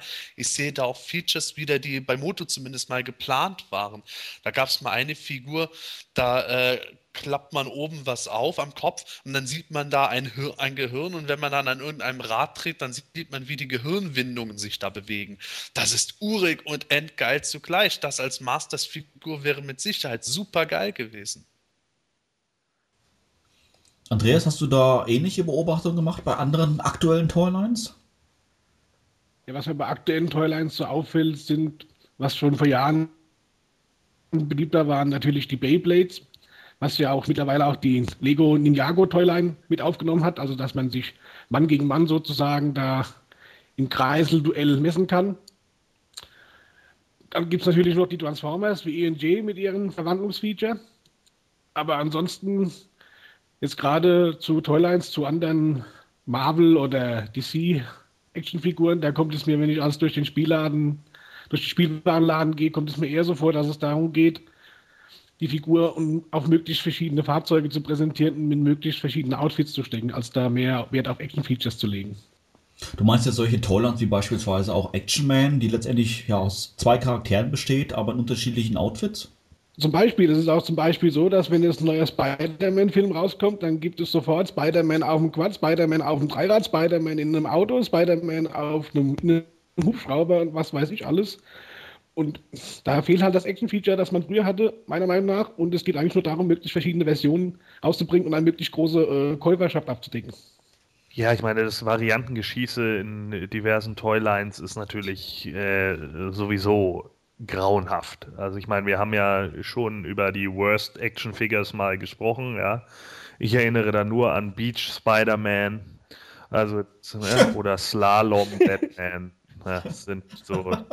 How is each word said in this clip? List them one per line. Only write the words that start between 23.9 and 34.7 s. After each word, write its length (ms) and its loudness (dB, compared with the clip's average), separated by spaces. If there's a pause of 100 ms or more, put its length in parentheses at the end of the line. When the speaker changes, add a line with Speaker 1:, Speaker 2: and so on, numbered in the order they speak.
Speaker 2:
Andreas, 360 4
hast 160 0
du 60 0
da 400 6
ähnliche 360 2
Beobachtungen 520 -2
gemacht 280 -2
bei 120 -2
anderen 460 2
aktuellen 480 2
Toylines? 640 0 (1500)
Speaker 3:
Ja, 80 -10
was 100 -8
mir 80 -4
bei 140 -4
aktuellen 420 0
Toylines 460 0
so 100 -4
auffällt, 540 0
sind, 480 -2 (320)
was 180 -2
schon 180 2
vor 120 4
Jahren 420 2 (1200)
beliebter 580 0